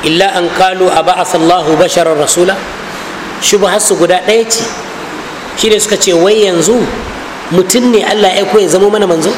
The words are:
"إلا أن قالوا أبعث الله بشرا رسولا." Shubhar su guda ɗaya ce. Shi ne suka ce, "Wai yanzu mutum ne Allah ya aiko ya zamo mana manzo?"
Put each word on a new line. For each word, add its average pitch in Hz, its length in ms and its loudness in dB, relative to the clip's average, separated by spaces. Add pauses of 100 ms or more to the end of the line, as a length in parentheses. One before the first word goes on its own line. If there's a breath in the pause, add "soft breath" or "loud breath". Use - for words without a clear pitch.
"إلا 185 320 0
أن 175 120 -2 (100)
قالوا 185 300 2 (100)
أبعث 175 360 0
الله 165 300 2 (160)
بشرا 165 360 2
رسولا." 180 380 0 (840)
Shubhar 196 400 2
su 196 140 0
guda 175 300 2
ɗaya 220 240 2
ce. 226 140 -4 (960)
Shi 220 120 0
ne 214 100 2
suka 190 180 -2
ce, 196 160 0
"Wai 202 320 4
yanzu 185 360 2 (720)
mutum 185 400 2
ne 208 120 2
Allah 208 300 2
ya 202 80 0
aiko 208 180 2
ya 190 80 2
zamo 190 220 4
mana 208 180 2
manzo?" 165 300 0